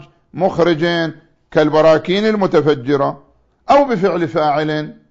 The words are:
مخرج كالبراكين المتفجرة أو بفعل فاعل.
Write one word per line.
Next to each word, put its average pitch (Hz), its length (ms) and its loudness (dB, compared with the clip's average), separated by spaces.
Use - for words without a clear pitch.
مخرج 170 800 -2
كالبراكين 156 760 2
المتفجرة 147 960 0
أو 285 140 6
بفعل 180 440 -2
فاعل. 151 680 -2